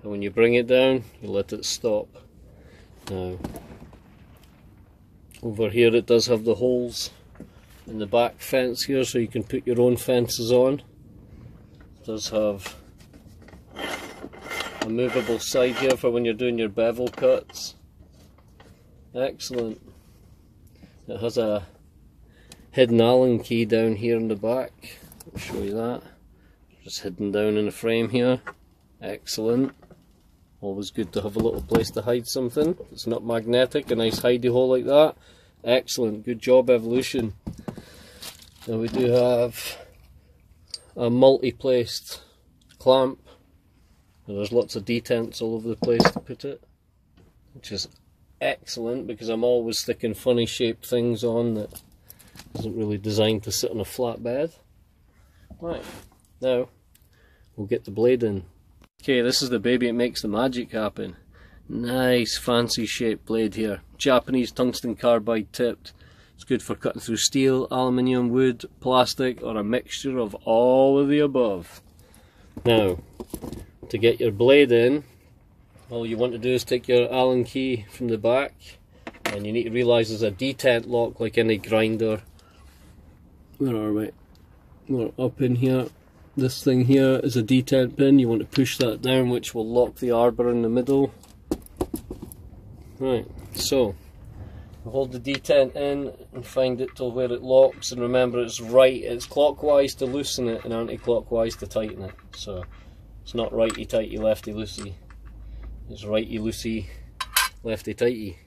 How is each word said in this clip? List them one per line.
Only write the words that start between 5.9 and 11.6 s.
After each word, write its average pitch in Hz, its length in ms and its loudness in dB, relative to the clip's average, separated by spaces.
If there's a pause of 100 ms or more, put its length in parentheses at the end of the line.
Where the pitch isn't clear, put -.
it 117 120 2
does 117 220 4
have 113 180 0
the 113 100 2
holes 123 560 -2 (760)
in 110 120 -10
the 104 80 -6
back 117 340 0
fence 127 440 -2
here, 135 180 0
so 123 160 -2
you 113 80 0
can 117 160 -6
put - 240 -6
your 120 120 0
own 123 160 6
fences 120 560 -2
on. 131 300 4 (1160)